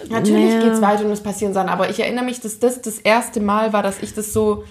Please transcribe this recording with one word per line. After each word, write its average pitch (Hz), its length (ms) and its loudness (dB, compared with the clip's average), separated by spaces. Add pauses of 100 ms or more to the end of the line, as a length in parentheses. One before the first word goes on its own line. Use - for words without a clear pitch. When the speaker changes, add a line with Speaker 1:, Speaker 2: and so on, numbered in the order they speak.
Speaker 1:
Natürlich 220 460 4
Speaker 2:
naja. 226 140 4
Speaker 1:
geht's 220 120 2
weiter 208 240 2
und 214 60 0
es 208 100 -4
passieren 202 320 -4
Sachen, 190 160 0
aber 180 220 0
ich 202 80 -4
erinnere 240 260 -2
mich, 247 140 -6
dass 214 200 -10
das 247 220 0
das 214 180 -8
erste 233 400 0
Mal 208 320 0
war, 202 120 2
dass 196 180 -4
ich 214 140 -8
das 214 180 -6
so, 214 380 0